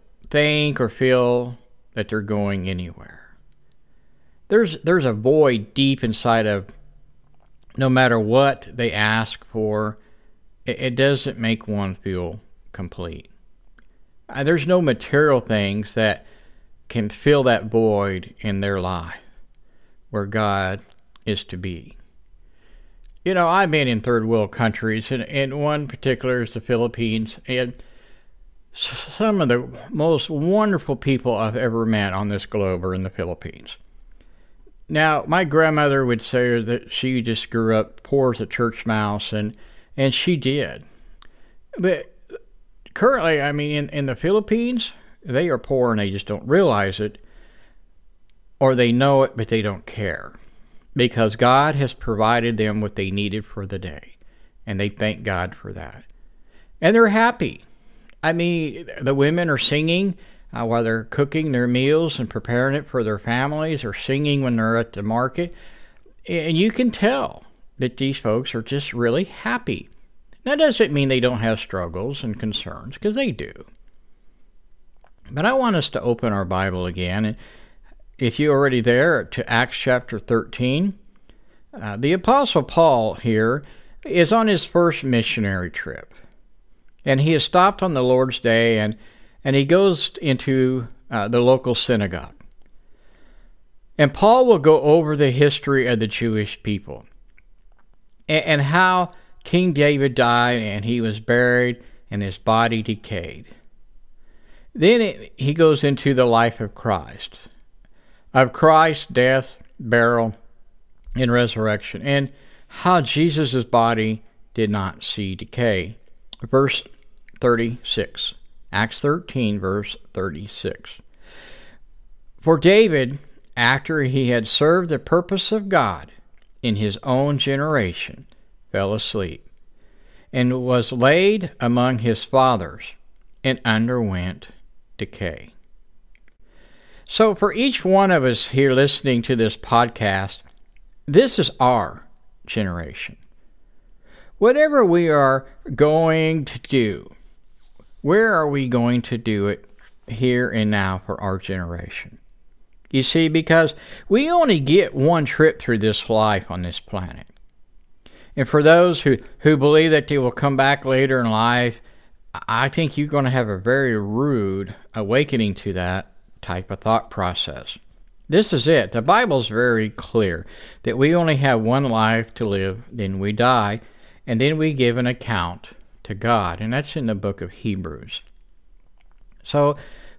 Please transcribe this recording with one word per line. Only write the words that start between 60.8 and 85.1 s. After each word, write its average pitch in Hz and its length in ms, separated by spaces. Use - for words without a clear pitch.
they're 113 220
cooking 147 480
their 123 160
meals 147 500
and 120 120
preparing 123 440
it 143 140
for 123 160
their 107 140
families, 143 640
or 104 80
singing 143 480
when 123 160
they're 113 220
at 113 160
the 101 80
market. 131 500
And 165 300
you 208 140
can 247 200
tell - 540
that 127 200
these 135 180
folks 120 380
are 113 80
just 139 320
really 120 300
happy. - 640
That 285 140
doesn't 226 360
mean 139 160
they 131 100
don't 123 200
have 110 200
struggles 92 640
and 107 160
concerns, - 560
'cause 208 180
they 269 180
do. - 200
But 147 140
I 233 80
want 240 240
us - 140
to - 100
open 117 320
our 98 140
Bible 92 400
again, 92 400
and 110 100
if 120 220
you're 147 160
already 135 240
there, 123 440
to - 220
Acts 117 300
chapter 123 420
thirteen. 131 800
Uh, 107 200
the 143 160
Apostle 226 480
Paul 123 540
here 117 460
is 175 260
on 226 140
his 196 180
first 170 400
missionary 104 640